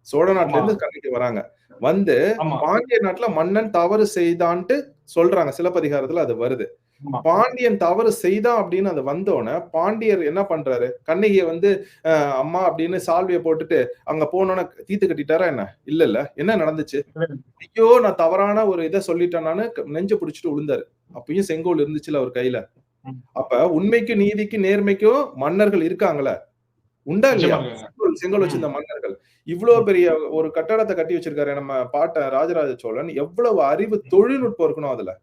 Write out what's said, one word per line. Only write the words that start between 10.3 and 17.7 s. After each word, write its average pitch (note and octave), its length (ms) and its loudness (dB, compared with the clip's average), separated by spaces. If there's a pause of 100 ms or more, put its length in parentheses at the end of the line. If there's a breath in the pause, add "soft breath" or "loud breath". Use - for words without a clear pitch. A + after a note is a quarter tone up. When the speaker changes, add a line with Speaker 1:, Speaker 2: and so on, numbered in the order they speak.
Speaker 1:
பண்றாரு? C3+ 480 -2 (120)
கண்ணகியை F#3+ 420 2
வந்து, E3+ 420 0 (180 loud breath)
அ, D3+ 280 2
"அம்மா" E3 420 0
அப்படின்னு E3+ 320 -2
சால்வையை F3+ 340 2
போட்டுட்டு D#3+ 460 0 (180 loud breath)
அங்க D#3 280 -2
போனோனே F#3 360 0 (200)
தீத்து G3 180 0
கட்டிட்டாரா D#3 340 0
என்ன? C#3 460 -4
இல்லல்ல. C3 480 0
என்ன F#3+ 220 0
நடந்துச்சு? D#3 440 -2 (140)
Speaker 2:
இல்ல. E3 120 -4 (280)
Speaker 1:
"ஐயோ, A3+ 480 4